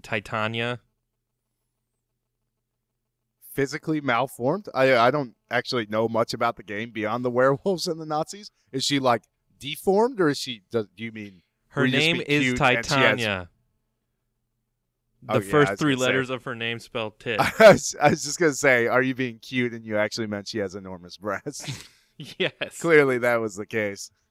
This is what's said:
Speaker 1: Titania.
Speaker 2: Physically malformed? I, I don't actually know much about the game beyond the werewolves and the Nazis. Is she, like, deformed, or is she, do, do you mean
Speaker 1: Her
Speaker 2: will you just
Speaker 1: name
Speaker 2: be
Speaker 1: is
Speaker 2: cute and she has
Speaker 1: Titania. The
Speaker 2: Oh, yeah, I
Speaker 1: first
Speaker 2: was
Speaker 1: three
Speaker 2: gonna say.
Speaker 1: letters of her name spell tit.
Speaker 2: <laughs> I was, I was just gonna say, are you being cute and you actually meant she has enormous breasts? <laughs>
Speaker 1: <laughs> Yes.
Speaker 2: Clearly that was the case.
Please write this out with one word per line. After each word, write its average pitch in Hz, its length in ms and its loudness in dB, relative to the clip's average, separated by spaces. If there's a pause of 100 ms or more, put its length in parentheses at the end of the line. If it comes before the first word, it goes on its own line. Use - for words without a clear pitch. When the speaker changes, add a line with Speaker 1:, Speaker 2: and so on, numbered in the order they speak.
Speaker 1:
Titania. 117 760 -4 (2750)
Speaker 2:
Physically 151 480 -4
malformed? 135 760 -2
I, 131 200 4
I 117 160 6
don't 135 220 -4 (160)
actually 120 380 -2
know 110 200 0
much 113 280 -2
about 117 220 -2
the 110 60 -20
game 107 280 -8
beyond 110 340 -4
the 123 60 0
werewolves 139 560 2
and 165 120 -6
the 160 60 -12
Nazis. 160 460 -6 (200)
Is 135 120 -4
she, 143 160 0
like, 120 240 2 (360)
deformed, 196 640 0
or 156 80 4
is 135 80 -2
she, 117 320 -10
do, 110 260 -2
do 107 80 -12
you 113 80 -8
mean 101 300 -16 (280)
Speaker 1:
Her 143 120 -4
Speaker 2:
will 131 60 2
you 131 60 0
just 147 120 2
Speaker 1:
name 170 120 0
Speaker 2:
be 165 60 -4
Speaker 1:
is 147 200 0
Speaker 2:
cute 127 180 0
and 139 60 4
she 123 80 4
has 117 120 -4
Speaker 1:
Titania. 110 640 0 (1700)
The 107 100 -6
Speaker 2:
Oh, - 0 -
yeah, 117 60 4
I - 20 -2 (100)
Speaker 1:
first 147 200 4
Speaker 2:
was 104 80 -6
Speaker 1:
three 147 160 2
Speaker 2:
gonna 127 80 0
say. - 40 2
Speaker 1:
letters 127 220 0
of 127 140 -8
her 131 120 -10
name 117 220 -6
spell 110 320 -8
tit. 110 300 -6
Speaker 2:
<laughs> - 200 -2
I 220 120 12
was, - 280 2
I 147 120 6
was 156 120 -4
just 143 160 -8
gonna 160 140 2
say, 123 320 2
are 117 160 2
you 131 140 -2
being 117 240 -6
cute 123 340 -4
and 113 100 -14
you 110 140 -4
actually 107 300 -2
meant 101 200 -6
she 110 120 -6
has 98 160 -6
enormous 92 420 -14
breasts? 104 640 -8 (100)
<laughs> - 60 -20
Speaker 1:
<laughs> - 0 - (400)
Yes. - 420 -6
Speaker 2:
Clearly 143 380 6
that 120 160 2
was 110 220 -2
the 104 100 -10
case. 104 420 -6 (220)